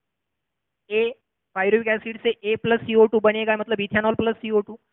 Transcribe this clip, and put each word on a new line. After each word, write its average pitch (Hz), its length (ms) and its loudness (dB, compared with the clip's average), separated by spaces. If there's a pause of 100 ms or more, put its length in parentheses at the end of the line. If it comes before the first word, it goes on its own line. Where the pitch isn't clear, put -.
(920)
A, 226 200 0 (460)
पायरुविक 214 320 2
एसिड 220 340 -4
से 233 220 -2
A 220 180 -2
प्लस 226 180 0
सीओ 220 260 4
टू 220 140 2
बनेगा, 214 360 0
मतलब 214 240 -4
इथेनॉल 214 340 0
प्लस 220 220 -2
सीओ 220 240 -2
टू। 208 180 -8 (140)